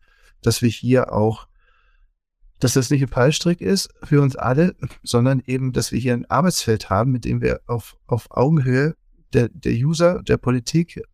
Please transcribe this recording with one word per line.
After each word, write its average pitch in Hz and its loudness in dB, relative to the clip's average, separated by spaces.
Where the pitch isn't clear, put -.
dass 117 0
wir 120 2
hier 120 0
auch, 110 -2
dass 123 0
das 131 0
nicht 139 2
ein 135 0
Fallstrick 151 0
ist 190 -2
für 143 4
uns 135 0
alle, 147 0
sondern 127 0
eben, 131 -4
dass 120 -4
wir 127 -2
hier 123 0
ein 120 -6
Arbeitsfeld 123 0
haben, 110 2
mit 123 -4
dem 120 -2
wir 123 -2
auf, 117 -8
auf 120 -4
Augenhöhe 135 2
der, 120 2
der 120 -4
User, 160 0
der 123 0
Politik 127 -2